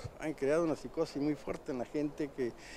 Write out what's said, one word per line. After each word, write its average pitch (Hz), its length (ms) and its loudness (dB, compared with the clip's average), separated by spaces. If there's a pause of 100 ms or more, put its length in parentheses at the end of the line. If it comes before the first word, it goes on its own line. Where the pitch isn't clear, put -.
(200)
han 156 140 -2
creado 147 300 4
una 156 140 4
psicosis 143 440 -2
muy 147 140 4
fuerte - 380 -4
en 127 60 -2
la 120 60 0
gente 147 520 0
que, 120 160 2 (240)